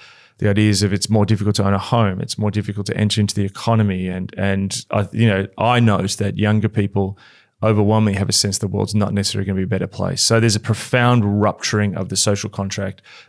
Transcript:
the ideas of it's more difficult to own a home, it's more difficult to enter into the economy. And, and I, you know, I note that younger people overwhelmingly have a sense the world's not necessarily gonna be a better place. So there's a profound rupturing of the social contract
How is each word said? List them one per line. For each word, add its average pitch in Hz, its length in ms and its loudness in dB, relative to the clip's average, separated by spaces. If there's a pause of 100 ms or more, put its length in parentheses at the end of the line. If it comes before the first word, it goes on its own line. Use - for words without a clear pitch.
(380)
the 104 120 0
ideas 104 320 4
of 98 100 2
it's 101 160 -2
more 104 160 2
difficult 101 320 0
to 104 80 0
own 98 80 2
a 98 60 2
home, 101 420 0
it's - 160 -8
more 107 140 -2
difficult 101 360 -6
to - 100 -6
enter 104 240 0
into 101 140 0
the 101 100 -2
economy. 98 640 0
And, 92 280 -8
and 98 540 -2
I, 101 220 0
you 113 160 2
know, 98 180 2 (100)
I 120 240 2
note 101 380 2
that 98 180 -2
younger 104 320 2
people 98 480 -2 (460)
overwhelmingly 107 560 2
have 98 120 -2
a - 20 -2
sense 98 240 -2
the 104 100 -4
world's 101 280 -2
not 101 180 0
necessarily 98 340 -2
gonna 95 120 -2
be 95 60 -2
a - 20 -2
better 92 200 -2
place. 92 360 -4
So 113 180 2
there's 110 160 2
a - 40 -4
profound 117 840 2
rupturing 104 520 0
of 92 140 -6
the 95 80 -6
social 104 320 -2
contract 98 540 -8 (260)